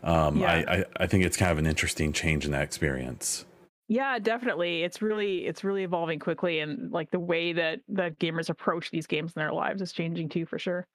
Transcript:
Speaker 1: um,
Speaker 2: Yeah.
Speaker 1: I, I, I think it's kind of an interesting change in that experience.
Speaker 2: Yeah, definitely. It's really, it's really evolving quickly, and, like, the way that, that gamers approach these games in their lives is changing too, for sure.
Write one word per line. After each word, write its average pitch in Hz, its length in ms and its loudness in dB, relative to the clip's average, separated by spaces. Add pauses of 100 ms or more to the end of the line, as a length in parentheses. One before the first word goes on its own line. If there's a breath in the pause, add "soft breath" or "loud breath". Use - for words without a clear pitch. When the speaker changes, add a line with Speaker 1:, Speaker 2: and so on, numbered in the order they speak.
Speaker 1:
um, 80 360 4
Speaker 2:
Yeah. 92 140 4
Speaker 1:
I, 85 260 2
I, 95 60 2 (140)
I 95 80 2
think 92 180 6
it's 87 120 2
kind 90 160 4
of 76 60 2
an 78 80 4
interesting 78 460 2
change 76 320 0
in 73 80 0
that 69 120 2
experience. 65 800 -4 (440)
Speaker 2:
Yeah, 254 300 0
definitely. 196 640 0
It's 175 200 -4
really, 208 440 0
it's - 160 -4
really 196 220 0
evolving 165 340 0
quickly, 165 420 0
and, 151 300 -6
like, 165 200 -4
the 180 100 0
way 170 320 0
that, 165 360 0
that 180 300 -2
gamers 165 300 -2
approach 175 420 -2
these 160 160 -4
games 160 300 -4
in 160 40 -6
their 151 120 -2
lives 190 300 -2
is 175 100 -6
changing 165 380 -4
too, 165 160 -2
for - 120 -6
sure. 180 360 -4